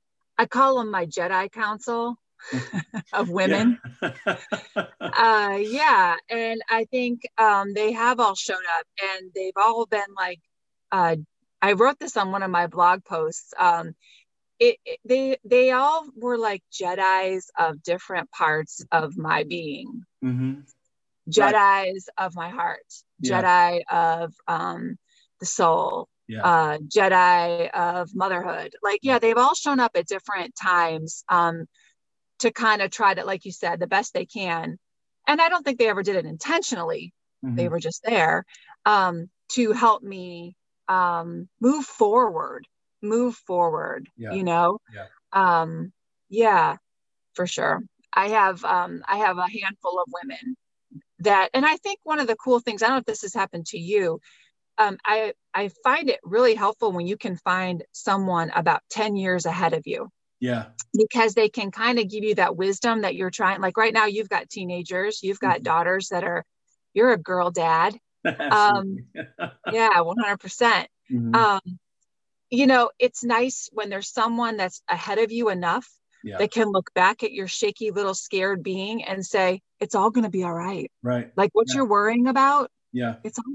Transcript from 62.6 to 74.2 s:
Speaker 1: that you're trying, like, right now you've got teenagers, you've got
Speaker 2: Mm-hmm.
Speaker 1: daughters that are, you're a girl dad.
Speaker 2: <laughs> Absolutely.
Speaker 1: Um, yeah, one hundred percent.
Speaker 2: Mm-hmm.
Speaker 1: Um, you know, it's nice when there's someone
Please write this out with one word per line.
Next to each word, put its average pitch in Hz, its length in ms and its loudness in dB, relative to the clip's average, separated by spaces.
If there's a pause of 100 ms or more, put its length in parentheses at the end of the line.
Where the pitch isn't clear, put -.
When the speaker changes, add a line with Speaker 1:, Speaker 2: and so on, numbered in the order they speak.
Speaker 1:
that 190 140 -2
you're 185 140 -4
trying, 196 320 -2
like, 185 160 -2
right 220 160 2
now 220 120 4
you've 208 240 -4
got - 200 -4
teenagers, 185 720 -6
you've 196 180 -4
got 180 180 0
Speaker 2:
Mm-hmm. 135 60 -10
Speaker 1:
daughters 175 460 0
that 180 140 -4
are, 175 200 -4 (500)
you're 233 180 6
a 208 60 2
girl 180 320 -2
dad. 170 460 2 (140)
Speaker 2:
<laughs> - 140 -12
Absolutely. 196 840 2
Speaker 1:
Um, - 640 -10
yeah, 226 300 4
one 175 160 -2
hundred 202 220 -2
percent. 208 480 0 (220)
Speaker 2:
Mm-hmm. 233 280 0
Speaker 1:
Um, 208 220 4 (880)
you 254 160 2
know, 247 320 4
it's 247 260 0
nice 240 480 -2
when 214 180 -6
there's 196 220 -8
someone 233 460 -2